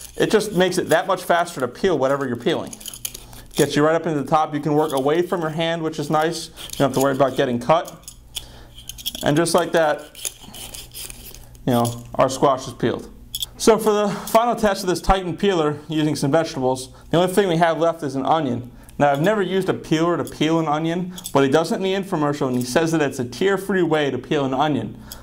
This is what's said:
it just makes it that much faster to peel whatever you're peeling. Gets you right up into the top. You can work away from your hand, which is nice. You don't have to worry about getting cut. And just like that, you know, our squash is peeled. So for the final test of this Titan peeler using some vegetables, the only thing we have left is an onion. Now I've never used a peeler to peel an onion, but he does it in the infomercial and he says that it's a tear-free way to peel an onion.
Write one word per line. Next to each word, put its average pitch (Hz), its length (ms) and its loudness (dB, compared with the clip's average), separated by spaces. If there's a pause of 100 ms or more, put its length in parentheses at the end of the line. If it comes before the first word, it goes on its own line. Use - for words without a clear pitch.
(160)
it - 140 0
just 214 220 2
makes 180 260 2
it 131 100 0
that 165 180 2
much 180 160 0
faster 170 380 0
to 123 80 0
peel 170 300 0
whatever 135 280 0
you're 120 80 -4
peeling. 123 400 -4 (800)
Gets 147 220 2
you 147 80 4
right 156 100 4
up 165 120 0
into 147 160 -2
the 139 40 -8
top. 156 280 2
You 143 60 -2
can 151 140 0
work 151 200 2
away 143 260 2
from 175 220 -2
your 156 80 -2
hand, 165 320 -2
which 160 160 -4
is 147 100 -4
nice. 160 400 0
You - 300 -14
don't 139 100 4
have 135 60 -4
to 139 60 2
worry 139 140 2
about 131 220 2
getting 127 220 0
cut. - 560 0 (1080)
And 147 140 2
just 170 180 2
like 170 180 2
that, 156 360 2 (1600)
you 127 80 2
know, 117 280 0 (120)
our 131 160 4
squash 135 360 0
is - 60 -10
peeled. - 380 -4 (480)
So 220 180 6
for 214 160 2
the 208 160 2
final 226 480 0
test 208 260 0
of 185 60 -6
this 175 140 0
Titan 185 340 0
peeler 156 500 2
using 156 300 0
some 139 160 0
vegetables, 135 560 0 (220)
the 156 80 4
only 180 120 4
thing 196 160 4
we 165 120 2
have 165 200 4
left 165 240 0
is 139 140 -4
an 135 80 -2
onion. 127 480 0 (240)
Now 143 160 4
I've 139 80 0
never 202 220 2
used 185 260 -2
a 139 60 2
peeler 165 420 0
to 135 80 -2
peel 160 340 0
an 160 80 0
onion, 165 460 -2 (220)
but 139 100 6
he 135 60 2
does 160 220 2
it - 20 -2
in 190 80 -4
the 190 100 0
infomercial 151 560 -2
and 127 80 -2
he 123 80 -2
says 165 280 0
that 160 100 2
it's 135 160 -2
a 120 80 -2
tear-free 190 560 0
way 156 280 0
to 127 60 -2
peel 139 300 -2
an 131 80 -2
onion. 135 440 -2 (240)